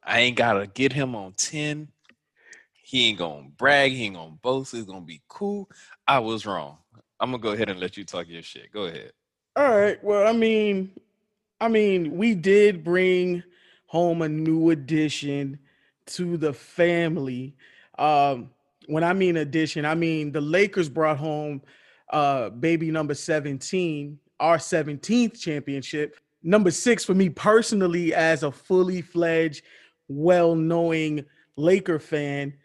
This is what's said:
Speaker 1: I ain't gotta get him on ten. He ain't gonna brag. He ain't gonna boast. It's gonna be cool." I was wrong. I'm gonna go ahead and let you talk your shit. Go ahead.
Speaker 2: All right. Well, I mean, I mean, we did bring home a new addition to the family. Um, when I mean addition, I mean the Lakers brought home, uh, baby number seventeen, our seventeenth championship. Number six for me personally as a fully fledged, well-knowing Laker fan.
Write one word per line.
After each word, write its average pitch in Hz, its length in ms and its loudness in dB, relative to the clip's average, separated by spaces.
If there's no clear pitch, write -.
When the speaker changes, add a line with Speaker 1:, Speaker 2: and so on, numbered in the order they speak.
Speaker 1:
I 113 180 -2
ain't 123 160 2
gotta 104 300 2
get 131 260 -2
him 131 220 -4
on 95 200 -12
ten. 151 540 -6
He 123 260 2
ain't 104 100 -2
gonna 73 380 -6
brag. 139 360 4
He 127 140 -6
ain't 98 100 -8
gonna 80 160 -16
boast. 131 320 -4
It's 117 120 -8
gonna 95 180 -16
be 78 240 -20
cool." 202 420 -8
I 135 100 4
was 110 280 -4
wrong. 80 320 -8
I'm 120 100 -2
gonna 123 120 -8
go 107 100 -2
ahead 107 160 -2
and 92 120 -6
let 90 160 -8
you 101 80 -14
talk 87 240 -12
your 85 140 -16
shit. - 300 -20
Go 104 120 -8
ahead. 80 280 -12
Speaker 2:
All 277 220 2
right. 202 280 2
Well, 202 220 2
I 220 60 4
mean, 214 580 0
I 226 80 0
mean, 190 480 2
we 226 180 2
did 190 500 4
bring 180 580 2
home 170 360 0
a 156 60 -2
new 160 420 2
addition 143 880 -2
to 175 300 -6
the 151 160 -2
family. 156 1000 -2
Um, 143 520 2
when 156 160 0
I 170 80 2
mean 185 240 2
addition, 151 500 -2
I 156 80 0
mean 160 380 -2
the 151 80 -4
Lakers 180 480 0
brought 156 280 0
home, 151 460 -6
uh, 139 380 0
baby 160 400 -2
number 151 240 -2
seventeen, 147 1040 -4
our 165 200 4
seventeenth 170 840 -2
championship. 147 760 -6
Number 185 280 4
six 226 340 0
for 190 100 0
me 190 160 4
personally 185 840 2
as 160 280 2
a 147 100 -2
fully 185 500 0
fledged, 165 600 0
well-knowing 160 1160 2
Laker 175 420 2
fan. 143 540 -4